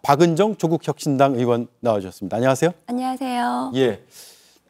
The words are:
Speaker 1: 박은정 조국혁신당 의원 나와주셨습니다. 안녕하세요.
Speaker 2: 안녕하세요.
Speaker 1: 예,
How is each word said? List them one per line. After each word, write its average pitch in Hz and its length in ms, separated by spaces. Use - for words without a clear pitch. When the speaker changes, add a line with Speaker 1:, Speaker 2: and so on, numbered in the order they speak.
Speaker 1:
박은정 170 560
조국혁신당 143 800
의원 120 320
나와주셨습니다. 101 560
안녕하세요. 131 360
Speaker 2:
안녕하세요. 254 880
Speaker 1:
예, 117 280